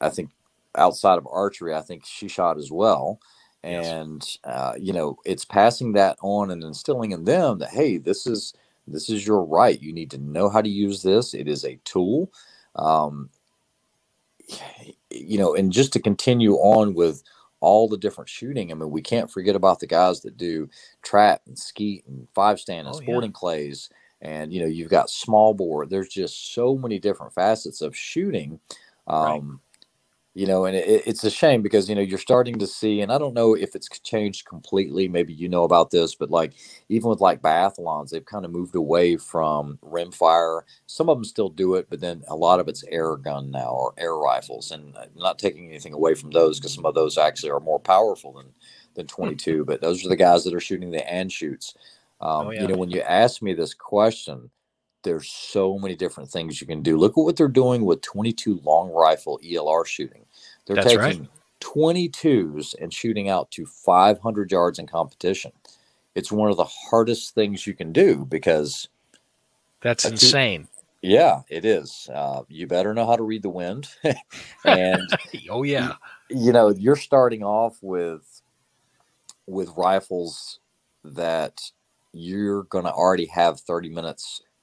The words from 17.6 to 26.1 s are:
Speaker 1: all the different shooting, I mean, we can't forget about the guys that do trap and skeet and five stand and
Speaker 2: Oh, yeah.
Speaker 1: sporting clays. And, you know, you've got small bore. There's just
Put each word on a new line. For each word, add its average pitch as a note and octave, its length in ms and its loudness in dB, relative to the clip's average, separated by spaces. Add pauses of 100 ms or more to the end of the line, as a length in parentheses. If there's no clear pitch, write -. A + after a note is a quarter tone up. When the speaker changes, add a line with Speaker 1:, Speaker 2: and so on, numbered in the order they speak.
Speaker 1:
all G#2+ 280 6
the G#2 100 -4
different F2+ 320 -6
shooting, A#2 400 -8
I D#2+ 40 -10
mean, D#2 160 -8
we D2+ 120 -6
can't A2+ 280 -2
forget F#2+ 260 0
about F#2+ 240 4
the F2 60 -8
guys F2 360 4
that - 140 -16
do E2 320 -6 (340)
trap G#2 440 4
and C2 120 -18
skeet G#2 480 -8
and C2 280 -18
five G2+ 240 2
stand E2 280 -10
and C2+ 100 -12
Speaker 2:
Oh, D#3 40 -14
yeah. C#3 60 -18
Speaker 1:
sporting A#2 260 -4
clays. D2 580 -8 (320)
And, D#2 300 -10
you F#2 80 -6
know, E2 60 -2
you've E2 240 -6
got - 200 4
small G#2+ 440 4
bore. D#2+ 320 -4
There's F#2+ 220 -4
just - 460 -8